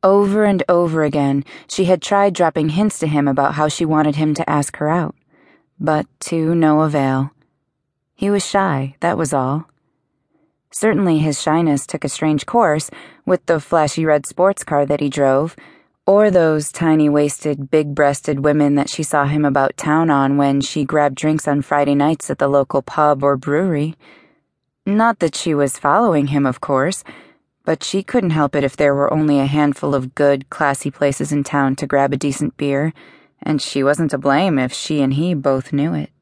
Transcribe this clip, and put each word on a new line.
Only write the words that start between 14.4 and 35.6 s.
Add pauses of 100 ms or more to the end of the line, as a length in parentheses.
car
that
he
drove, (540)
or
those
tiny-waisted,
big-breasted
women
that
she
saw
him
about
town
on
when
she
grabbed
drinks
on
Friday
nights
at
the
local
pub
or
brewery. (880)
Not
that
she
was
following
him,
of
course, (640)
but
she
couldn't
help
it
if
there
were
only
a
handful
of
good,
classy
places
in
town
to
grab
a
decent
beer, (500)
and
she
wasn't
to
blame
if
she
and
he
both